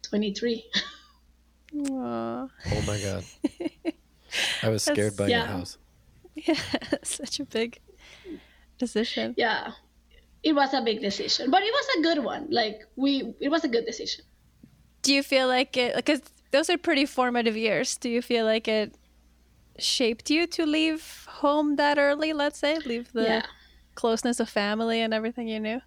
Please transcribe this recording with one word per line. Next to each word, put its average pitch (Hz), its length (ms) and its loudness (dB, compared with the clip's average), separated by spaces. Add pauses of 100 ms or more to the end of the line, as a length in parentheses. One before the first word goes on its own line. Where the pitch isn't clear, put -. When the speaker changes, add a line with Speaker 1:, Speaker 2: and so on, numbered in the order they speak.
Speaker 1:
Twenty-three. 214 680 -2
<laughs> - 1200 -8
Speaker 2:
Aw. 240 580 -6 (240)
Speaker 3:
Oh - 140 0
my 104 140 -2
God. 95 240 -4 (680)
Speaker 2:
<laughs> - 720 -6
Speaker 3:
I 113 60 2
was 110 140 2
scared 107 300 0
Speaker 2:
That's 196 40 -12
Speaker 3:
buying 101 140 0
Speaker 1:
Yeah. 240 140 2
Speaker 3:
a - 20 -6 (120)
house. - 240 -10
Speaker 2:
<laughs> - 60 -20 (460)
Yeah, 311 200 0 (480)
such - 380 -8
a 285 40 -6
big 233 340 -4 (1000)
decision. 226 580 -2
Speaker 1:
Yeah. 220 360 0 (720)
It 302 120 2
was 277 200 4
a 262 60 2
big 220 220 0
decision, - 480 -2
but 370 120 6
it 427 100 0
was 554 140 0 (120)
a 311 40 2
good 302 220 2
one. - 260 -6
Like, 220 300 0 (160)
we, 269 420 0
it 277 120 -2
was 320 140 2
a 294 40 0
good 233 160 0
decision. - 400 -8 (800)
Speaker 2:
Do 277 100 4
you 277 100 6
feel 262 240 2
like 254 300 0
it, 247 300 0
'cause 285 160 2 (300)
those 311 180 4
are 349 80 2
pretty 294 280 2
formative 240 500 0
years. 208 400 0
Do - 120 -6
you 233 140 0
feel 233 240 0
like 220 200 2
it 214 280 0 (840)
shaped - 520 0
you 330 180 4
to 339 180 -2
leave 311 640 -2
home 294 480 2
that 294 220 4
early, 294 340 2
let's 294 260 0
say? 302 200 2
Leave 240 340 -6
the 226 100 0
Speaker 1:
Yeah. 220 240 2 (480)
Speaker 2:
closeness 233 460 0
of 226 80 0
family 220 540 0
and 220 120 0
everything 226 340 -4
you 220 120 -4
knew? 220 260 -4